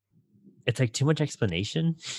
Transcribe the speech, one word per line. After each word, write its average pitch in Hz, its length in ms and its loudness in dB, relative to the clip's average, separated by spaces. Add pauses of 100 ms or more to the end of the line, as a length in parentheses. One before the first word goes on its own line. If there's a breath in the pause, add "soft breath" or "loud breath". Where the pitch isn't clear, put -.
(640)
it's, 123 160 0
like, 120 140 0
too 135 100 0
much 151 160 4
explanation. 143 760 0 (220 loud breath)